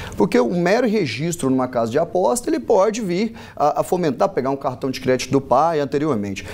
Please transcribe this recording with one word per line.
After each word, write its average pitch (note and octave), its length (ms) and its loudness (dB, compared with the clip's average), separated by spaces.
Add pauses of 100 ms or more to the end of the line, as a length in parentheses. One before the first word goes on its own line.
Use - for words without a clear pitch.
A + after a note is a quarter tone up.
(160)
porque A#3+ 240 4
o A#3 160 0
mero G3+ 320 4
registro D#3 600 -2
numa C3 180 2
casa A#2 240 -2
de C#3 60 0
aposta, F#3 500 0
ele D#4+ 100 0
pode A3+ 440 2
vir F#3+ 320 -2 (200)
a, D3+ 260 2
a - 20 0
fomentar, F3+ 480 0
pegar C3 180 -2
um C#3 80 0
cartão C3+ 340 -4
de B2+ 80 -8
crédito B2+ 320 0
do C#3 120 2
pai D#3 360 2
anteriormente. C3+ 760 -2